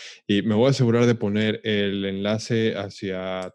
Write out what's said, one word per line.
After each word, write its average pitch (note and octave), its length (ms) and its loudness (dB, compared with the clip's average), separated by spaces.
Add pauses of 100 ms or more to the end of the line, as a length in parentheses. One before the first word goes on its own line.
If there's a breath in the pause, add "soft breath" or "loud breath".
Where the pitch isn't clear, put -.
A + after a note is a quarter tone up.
(260 loud breath)
y G2+ 160 2
me G#2+ 120 0
voy A2+ 120 4
a C#3 40 6
asegurar A#2+ 360 4
de A#2+ 80 4
poner G#2+ 500 -2
el G2+ 400 -2
enlace G#2+ 720 -2
hacia F#2 800 -8